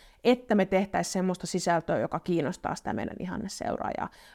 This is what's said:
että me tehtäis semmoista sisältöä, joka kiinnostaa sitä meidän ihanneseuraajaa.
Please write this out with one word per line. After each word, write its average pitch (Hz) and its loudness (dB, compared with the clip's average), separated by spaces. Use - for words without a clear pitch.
että 247 4
me 190 6
tehtäis 190 0
semmoista 185 -2
sisältöä, 170 0
joka 117 -2
kiinnostaa - -2
sitä - -6
meidän - -4
ihanneseuraajaa. - -4